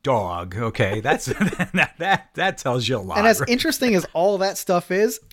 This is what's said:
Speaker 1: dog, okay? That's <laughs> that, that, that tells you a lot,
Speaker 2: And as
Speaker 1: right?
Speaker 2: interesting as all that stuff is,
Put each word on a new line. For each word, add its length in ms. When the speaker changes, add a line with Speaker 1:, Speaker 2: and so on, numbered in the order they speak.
Speaker 1:
dog, 520
okay? 460
That's 240
<laughs> 480
that, 260
that, 360
that 240
tells 280
you 120
a 0
lot, 180
Speaker 2:
And 100
as 140
Speaker 1:
right? 80
Speaker 2:
interesting 460
as 180
all 260
that 200
stuff 320
is, 280